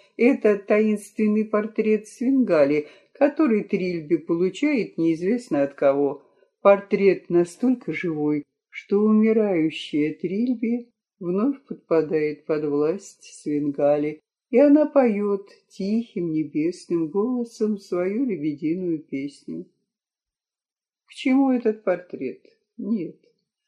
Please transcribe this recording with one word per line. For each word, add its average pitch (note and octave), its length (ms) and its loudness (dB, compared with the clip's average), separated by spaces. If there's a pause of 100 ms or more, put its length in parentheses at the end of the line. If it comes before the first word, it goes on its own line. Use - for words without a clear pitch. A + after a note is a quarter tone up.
(180)
это A3+ 400 2
таинственный G#3+ 880 0
портрет G#3+ 640 -2
Свенгали, F3 800 2 (260)
который C#4+ 500 2
Трильби E3+ 540 -2
получает F#3 800 -2
неизвестно E3 680 0
от C#3 120 -4
кого. C#3+ 480 0 (380)
Портрет G3 680 2
настолько F3 640 0
живой, D3+ 500 -4 (260)
что - 300 -4
умирающая G#3 1120 2
Трильби A#3 760 -4 (300)
вновь G3+ 440 -2
подпадает D3+ 800 -2
под D3+ 200 -2
власть D3+ 580 -4 (180)
Свенгали, D3 760 -2 (300)
и A#3+ 100 4
она D4 260 6
поёт G#3 640 0 (200)
тихим G3 640 -4
небесным D#3 760 -4
голосом G#3+ 720 -2
свою G3 460 -4
лебединую D#3+ 760 -4
песню. D3 640 -12 (1400)
К - 80 -20
чему C4+ 360 2
этот A#3 340 -2
портрет? F3 640 -6 (320)
Нет. G3 400 -6 (500)